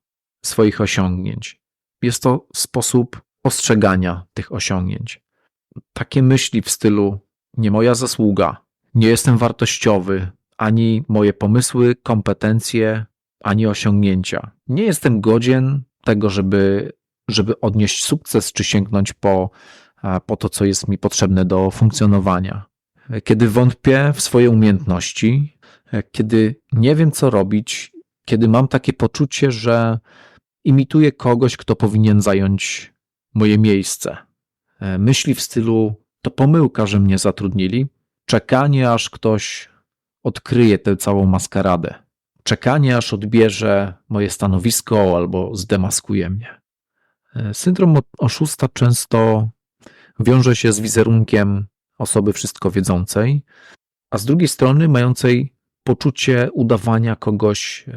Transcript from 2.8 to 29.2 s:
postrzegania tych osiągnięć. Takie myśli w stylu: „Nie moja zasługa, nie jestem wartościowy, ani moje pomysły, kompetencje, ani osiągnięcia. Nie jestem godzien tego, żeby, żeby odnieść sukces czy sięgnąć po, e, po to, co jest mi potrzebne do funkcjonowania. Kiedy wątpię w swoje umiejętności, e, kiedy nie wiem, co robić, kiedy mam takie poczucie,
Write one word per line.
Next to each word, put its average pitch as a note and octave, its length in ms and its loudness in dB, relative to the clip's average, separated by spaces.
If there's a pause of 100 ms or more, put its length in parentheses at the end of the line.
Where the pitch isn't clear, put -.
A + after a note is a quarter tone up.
postrzegania F#2 920 -2
tych - 180 -12
osiągnięć. G2 720 -8 (720)
Takie - 300 -2
myśli B2+ 400 2
w - 80 -8
stylu: G2+ 480 -2 (380)
„Nie A2 140 0
moja A2+ 240 2
zasługa, G#2 640 -2 (380)
nie A2+ 140 4
jestem A#2 300 2
wartościowy, G2 920 -2 (260)
ani A2+ 520 0
moje G#2 240 2
pomysły, A#2+ 680 0
kompetencje, A2 1040 -2 (380)
ani G#2+ 220 0
osiągnięcia. G2+ 840 -2 (180)
Nie C#3 140 -2
jestem C#3+ 380 0
godzien B2+ 640 2 (220)
tego, G#2 260 0
żeby, G2 640 0 (360)
żeby G#2+ 320 -2
odnieść G#2 440 -2
sukces - 480 -4
czy - 120 -6
sięgnąć G2+ 480 -2
po, F#2+ 380 0 (540)
e, F#2 160 -4
po - 160 -6
to, - 120 -4
co - 160 -4
jest G2 240 -2
mi G2 100 -2
potrzebne F#2+ 460 0
do F#2+ 260 0
funkcjonowania. G2+ 960 0 (580)
Kiedy A#2 240 2
wątpię B2+ 640 2
w - 60 -10
swoje A#2+ 300 4
umiejętności, G#2+ 1080 0 (340)
e, G#2+ 100 -4
kiedy A2 580 0 (120)
nie B2 220 2
wiem, D#3 180 2
co C#3 180 0
robić, G#2+ 640 -2 (320)
kiedy A2+ 240 2
mam B2+ 200 4
takie - 240 -2
poczucie, - 600 -2